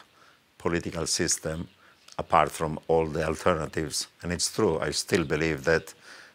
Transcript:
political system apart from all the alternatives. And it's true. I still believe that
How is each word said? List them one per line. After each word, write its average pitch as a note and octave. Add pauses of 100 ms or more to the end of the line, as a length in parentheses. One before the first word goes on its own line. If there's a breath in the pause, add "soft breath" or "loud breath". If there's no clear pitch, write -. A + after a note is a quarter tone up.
(580 soft breath)
political E2+
system E2 (500 soft breath)
apart D#2
from D#2
all D#2+
the D#2+
alternatives. D#2 (160)
And E2+
it's -
true. F2+
I D2+
still -
believe D2+
that D#2+ (400 loud breath)